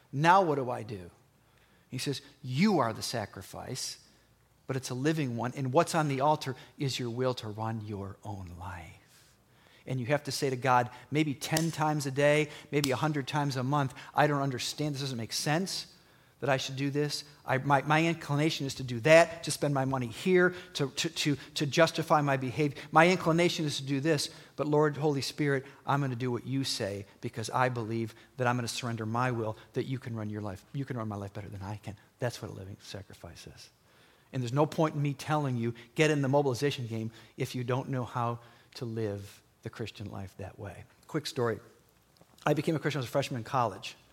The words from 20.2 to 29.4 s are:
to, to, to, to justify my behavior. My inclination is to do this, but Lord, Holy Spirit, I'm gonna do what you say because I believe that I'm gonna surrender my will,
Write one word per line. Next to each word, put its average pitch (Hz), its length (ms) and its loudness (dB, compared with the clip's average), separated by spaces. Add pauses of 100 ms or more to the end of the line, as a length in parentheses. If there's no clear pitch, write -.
to, 143 160 -2
to, - 180 -4
to, 151 280 0 (180)
to 156 120 0
justify 160 540 4
my 143 160 2
behavior. 131 400 -2 (160)
My 160 160 10
inclination 175 560 2
is 147 140 -2
to 139 40 -8
do 135 160 -2
this, 147 320 0 (240)
but 143 140 -2
Lord, 147 280 4
Holy 143 240 0
Spirit, 139 460 0 (180)
I'm 139 160 0
gonna 135 140 -2
do 123 160 -2
what 120 160 -4
you 135 160 0
say 101 440 -4 (160)
because 117 280 -6
I 127 200 4
believe 113 440 -4 (220)
that 127 100 0
I'm 120 80 4
gonna 120 140 -2
surrender 117 360 -6
my 120 280 0
will, 110 240 -4 (160)